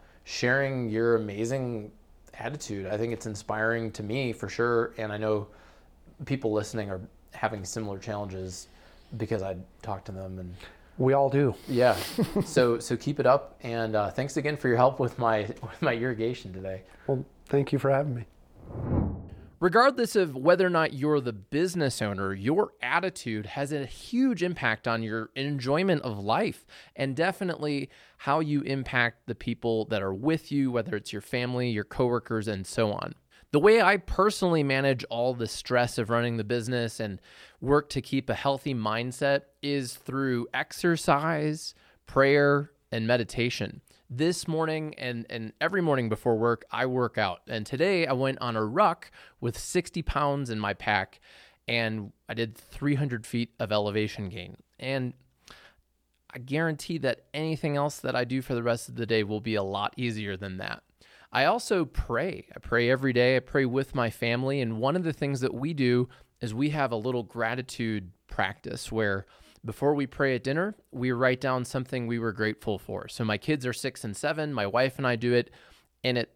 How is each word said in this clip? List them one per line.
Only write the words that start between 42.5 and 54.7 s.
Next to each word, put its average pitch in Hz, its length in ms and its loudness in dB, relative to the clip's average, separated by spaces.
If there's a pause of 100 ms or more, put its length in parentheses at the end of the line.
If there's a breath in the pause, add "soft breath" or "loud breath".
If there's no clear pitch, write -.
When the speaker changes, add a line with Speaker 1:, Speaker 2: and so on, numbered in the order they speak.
Speaker 1:
and 113 140 -2
meditation. 120 760 0 (320 soft breath)
This 160 320 0
morning 156 520 -2
and, 120 320 -6
and 113 320 -8
every 180 200 2
morning 131 280 4
before 113 260 2
work, 117 340 2
I 117 160 -2
work 127 320 0
out. 95 300 0
And 110 180 -6
today 170 400 2
I 135 60 0
went 131 300 0
on 117 160 -2
a 110 80 2
ruck 170 440 0 (300 loud breath)
with 117 180 -4
sixty - 440 -4
pounds 143 480 0
in 107 100 -4
my 101 140 0
pack, 98 480 0 (440 loud breath)
and 110 460 -2 (160)
I - 60 -10
did 113 240 -4
three - 380 -2
hundred 127 300 -2
feet 117 320 -4
of 107 140 -4
elevation 104 560 0
gain. 90 300 -12 (220)